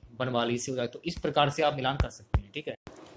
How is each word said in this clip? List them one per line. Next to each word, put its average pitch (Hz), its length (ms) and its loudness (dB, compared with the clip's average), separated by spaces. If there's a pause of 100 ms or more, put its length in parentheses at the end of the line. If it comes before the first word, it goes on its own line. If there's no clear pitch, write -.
(120)
बनवाली 120 460 0
से 127 140 -6
हो 127 40 -4
जाएगा। 120 160 -2
तो - 120 -14
इस 170 140 -4
प्रकार 147 320 4
से 156 120 0
आप 147 120 4
मिलान 131 220 0
कर 127 140 2
सकते - 300 0
हैं। 101 120 -14
ठीक 147 160 -8
है, 117 60 -6 (420)